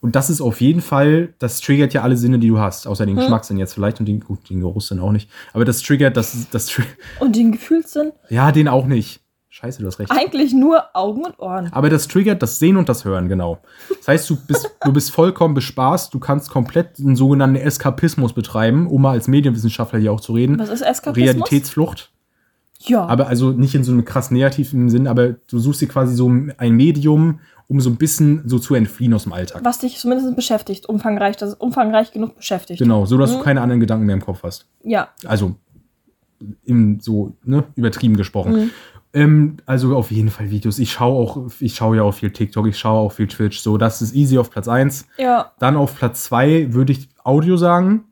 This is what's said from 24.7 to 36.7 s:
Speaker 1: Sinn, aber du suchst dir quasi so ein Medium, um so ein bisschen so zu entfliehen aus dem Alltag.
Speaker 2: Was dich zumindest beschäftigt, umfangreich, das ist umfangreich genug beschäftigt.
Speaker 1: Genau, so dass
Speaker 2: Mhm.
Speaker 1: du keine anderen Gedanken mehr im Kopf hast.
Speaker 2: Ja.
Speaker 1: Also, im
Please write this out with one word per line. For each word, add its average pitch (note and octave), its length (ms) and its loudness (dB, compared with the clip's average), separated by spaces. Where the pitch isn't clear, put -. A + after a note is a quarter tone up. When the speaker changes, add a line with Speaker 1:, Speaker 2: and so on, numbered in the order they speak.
Speaker 1:
Sinn, C3 180 2
aber B2 220 2
du B2 100 -6
suchst C#3 240 0
dir C3+ 60 0
quasi B2+ 260 0
so B2 160 2
ein B2 460 2
Medium, D3+ 640 4
um C#3 120 0
so B2+ 100 2
ein A#2 60 0
bisschen D3+ 500 2
so B2 140 0
zu C#3 160 -2
entfliehen A#2 380 0
aus G#2 100 0
dem G2 100 -8
Alltag. F2+ 300 -8
Speaker 2:
Was A#3+ 160 -2
dich B3+ 180 -6
zumindest B3+ 380 -2
beschäftigt, G#3+ 520 -4
umfangreich, G#3 500 -2
das G#3 160 -8
ist - 80 -14
umfangreich A3+ 500 0
genug A3 240 -6
beschäftigt. F3 440 -8
Speaker 1:
Genau, A2 260 4
so B2 120 2
dass C3 140 4
Speaker 2:
Mhm. B2+ 60 -2
Speaker 1:
du - 60 -6
keine C#3 180 0
anderen B2 180 0
Gedanken A2 260 0
mehr G2+ 100 2
im F#2+ 60 -2
Kopf - 220 -10
hast. - 240 -12
Speaker 2:
Ja. A3 240 -2
Speaker 1:
Also, G2+ 300 -2
im G#2+ 340 2